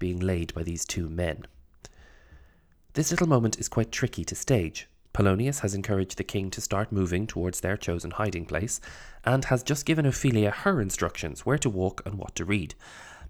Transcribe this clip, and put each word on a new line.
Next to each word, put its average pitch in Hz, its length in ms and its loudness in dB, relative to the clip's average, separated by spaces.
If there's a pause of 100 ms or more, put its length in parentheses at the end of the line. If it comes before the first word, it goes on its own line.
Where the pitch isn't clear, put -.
being 90 180 0
laid 90 340 2
by 85 120 -4
these 85 200 -4
two 85 240 -2
men. 82 380 -2 (1500)
This 151 180 0
little 175 160 2
moment 117 320 6
is - 80 -4
quite - 240 0
tricky - 320 -2
to - 100 -6
stage. - 540 0 (240)
Polonius 110 460 4
has 98 160 -2
encouraged 98 440 -2
the 98 60 -2
king 98 260 -4
to 101 100 -8
start 104 320 -2
moving 95 340 2
towards 87 340 -2
their 92 160 0
chosen 85 360 -4
hiding 90 340 -2
place, 85 340 -2 (440)
and 131 220 2
has 127 180 2
just 143 200 0
given 160 220 2
Ophelia 110 460 4
her 190 280 2
instructions 87 640 -2
where 139 140 4
to 139 100 2
walk 92 380 0
and 98 100 -6
what - 200 -8
to 85 80 -4
read. 92 320 -2 (540)